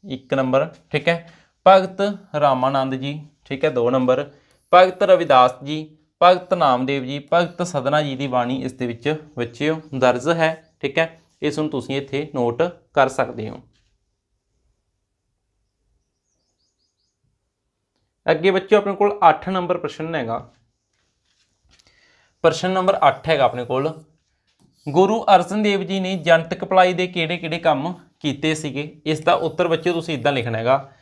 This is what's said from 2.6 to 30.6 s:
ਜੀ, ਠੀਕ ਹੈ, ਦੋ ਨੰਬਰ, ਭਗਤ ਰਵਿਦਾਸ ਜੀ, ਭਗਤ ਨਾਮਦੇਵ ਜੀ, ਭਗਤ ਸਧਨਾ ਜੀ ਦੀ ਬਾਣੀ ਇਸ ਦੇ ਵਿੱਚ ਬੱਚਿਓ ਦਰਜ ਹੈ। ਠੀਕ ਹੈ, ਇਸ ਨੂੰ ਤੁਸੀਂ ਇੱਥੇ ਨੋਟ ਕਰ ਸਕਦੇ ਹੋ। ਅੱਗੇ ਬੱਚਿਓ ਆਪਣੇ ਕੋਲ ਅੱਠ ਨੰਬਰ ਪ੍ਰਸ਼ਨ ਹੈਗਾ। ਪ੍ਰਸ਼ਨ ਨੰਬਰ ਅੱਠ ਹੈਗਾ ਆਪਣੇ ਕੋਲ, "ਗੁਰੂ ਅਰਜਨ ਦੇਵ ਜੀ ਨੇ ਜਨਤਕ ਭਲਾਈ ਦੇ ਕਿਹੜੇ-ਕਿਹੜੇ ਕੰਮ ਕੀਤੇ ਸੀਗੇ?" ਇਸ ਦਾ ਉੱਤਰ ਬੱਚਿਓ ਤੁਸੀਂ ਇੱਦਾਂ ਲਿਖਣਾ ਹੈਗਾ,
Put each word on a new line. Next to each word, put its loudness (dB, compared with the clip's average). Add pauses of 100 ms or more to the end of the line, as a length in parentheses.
ਜੀ, -10 (180)
ਠੀਕ -6
ਹੈ, 2
ਦੋ 0
ਨੰਬਰ, 0 (440)
ਭਗਤ 6
ਰਵਿਦਾਸ 6 (120)
ਜੀ, -10 (260)
ਭਗਤ 4
ਨਾਮਦੇਵ 0
ਜੀ, -10
ਭਗਤ 0
ਸਧਨਾ -2
ਜੀ -6
ਦੀ -6
ਬਾਣੀ -2
ਇਸ -8
ਦੇ -8
ਵਿੱਚ -6 (160)
ਬੱਚਿਓ -4 (140)
ਦਰਜ 2
ਹੈ। -2
ਠੀਕ -4
ਹੈ, -2 (220)
ਇਸ -4
ਨੂੰ -2
ਤੁਸੀਂ -6
ਇੱਥੇ -6
ਨੋਟ 0 (320)
ਕਰ 4
ਸਕਦੇ -6
ਹੋ। -16 (4000)
ਅੱਗੇ 0
ਬੱਚਿਓ 2
ਆਪਣੇ -4
ਕੋਲ 0 (100)
ਅੱਠ 0
ਨੰਬਰ -2
ਪ੍ਰਸ਼ਨ -8
ਹੈਗਾ। -8 (1900)
ਪ੍ਰਸ਼ਨ 2
ਨੰਬਰ 0 (100)
ਅੱਠ -2
ਹੈਗਾ 2
ਆਪਣੇ 0
ਕੋਲ, -4 (840)
"ਗੁਰੂ 2 (100)
ਅਰਜਨ 2
ਦੇਵ 0
ਜੀ -6
ਨੇ -4
ਜਨਤਕ 0
ਭਲਾਈ 4
ਦੇ -2
ਕਿਹੜੇ-ਕਿਹੜੇ -4
ਕੰਮ -2 (260)
ਕੀਤੇ -2
ਸੀਗੇ?" -10
ਇਸ -2
ਦਾ 2
ਉੱਤਰ -2
ਬੱਚਿਓ 0
ਤੁਸੀਂ -4
ਇੱਦਾਂ 0
ਲਿਖਣਾ -4
ਹੈਗਾ, 0